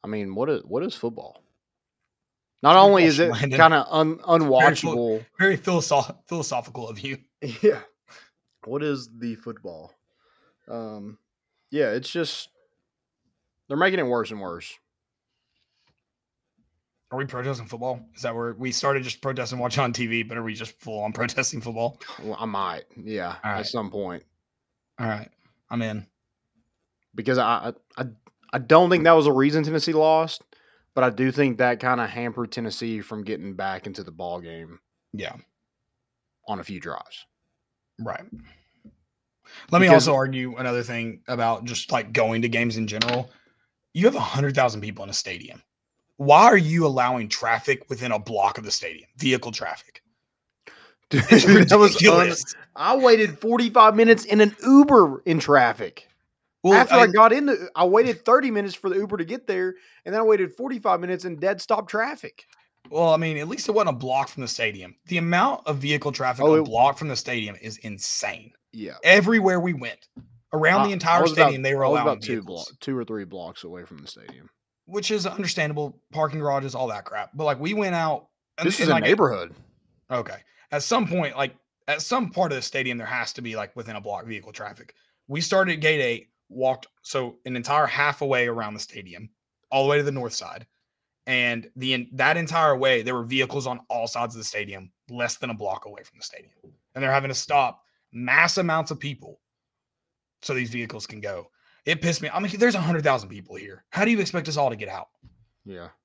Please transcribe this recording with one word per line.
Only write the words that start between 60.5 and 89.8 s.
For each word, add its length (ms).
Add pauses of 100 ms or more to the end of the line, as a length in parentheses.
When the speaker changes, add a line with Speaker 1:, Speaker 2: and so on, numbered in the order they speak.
Speaker 1:
forty-five 440
minutes 260
in 100
dead 260
stop 260
traffic. 580 (440)
Speaker 2:
Well, 240
I 40
mean, 200
at 100
least 220
it 20
wasn't 240
a 20
block 320
from 120
the 60
stadium. 480 (120)
The 100
amount 480
of 120
vehicle 340
traffic 340
Speaker 1:
Oh, 100
Speaker 2:
a 60
Speaker 1:
it 40
Speaker 2:
block 320
from 100
the 80
stadium 460
is 160
insane. 720 (200)
Speaker 1:
Yeah. 320
Speaker 2:
Everywhere 560
we 140
went, 360 (420)
around 300
Speaker 1:
I, 60
Speaker 2:
the 60
entire 260
Speaker 1:
I 20
was 100
about, 140
Speaker 2:
stadium, 160
they 140
were 100
Speaker 1:
I 20
was 140
Speaker 2:
allowing 60 (100)
Speaker 1:
about 60
two 180
Speaker 2:
vehicles. 240
Speaker 1:
blo-, 160
two 160
or 80
three 180
blocks 400
away 220
from 140
the 80
stadium. 420 (360)
Speaker 2:
Which 260
is 140
understandable, 760 (100)
parking 280
garages, 360
all 120
that 180
crap. 280
But, 120
like, 140
we 140
went 220
out 320 (300)
and, 100
Speaker 1:
This 140
is 60
Speaker 2:
and, 40
Speaker 1:
a 40
Speaker 2:
like, 100
Speaker 1:
neighborhood. 480 (580)
Speaker 2:
Okay. 280 (320)
At 120
some 240
point, 300
like, 180 (320)
at 140
some 300
part 200
of 60
the 40
stadium, 360
there 100
has 260
to 80
be, 140
like, 220
within 180
a 60
block 240
vehicle 260
traffic. 420 (360)
We 100
started 360
at 40
gate 220
eight. 280 (240)
Walked, 340 (140)
so 440
an 100
entire 300
half 360
a 40
way 220
around 260
the 60
stadium, 500 (420)
all 120